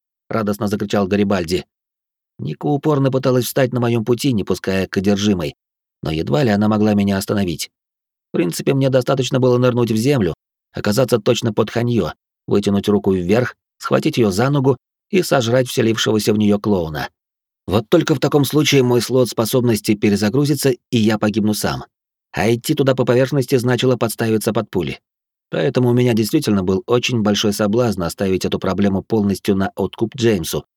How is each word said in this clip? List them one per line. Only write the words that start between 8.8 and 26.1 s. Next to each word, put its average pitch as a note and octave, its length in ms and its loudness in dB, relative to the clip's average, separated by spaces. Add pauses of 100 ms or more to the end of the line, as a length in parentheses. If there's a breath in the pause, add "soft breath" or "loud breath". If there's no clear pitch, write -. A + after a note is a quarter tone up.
достаточно C3 500 0
было B2 180 4
нырнуть B2 340 0
в A2 60 0
землю, A2 380 0 (360)
оказаться A2 480 0
точно A#2+ 320 0
под G#2+ 200 0
Ханье, A#2 420 0 (340)
вытянуть G2+ 400 0
руку G2+ 240 2
вверх, F#2+ 440 0 (240)
схватить C3+ 380 -2
ее A2+ 120 4
за A#2 220 0
ногу C3+ 260 2 (320)
и F3+ 140 0
сожрать B2+ 440 0
вселившегося A2 640 0
в G#2+ 40 2
нее G#2 220 2
клоуна. E2 500 -2 (560)
Вот G2+ 240 -2
только - 240 2
в C3 60 -2
таком C#3+ 260 2
случае C#3 380 2
мой A#2+ 180 2
слот A#2+ 280 0
способностей A#2 640 0
перезагрузится, A2+ 720 0
и - 280 -4
я A2 200 2
погибну G#2+ 360 0
сам. C2+ 300 -4 (480)
А G#2+ 220 0
идти A#2+ 220 -2
туда C3+ 200 2
по B2+ 100 0
поверхности B2+ 500 2
значило B2 400 0
подставиться A2 580 -2
под A2 160 -2
пули. D#2 300 -4 (500)
Поэтому C3 400 0
у A#2+ 40 2
меня B2 200 4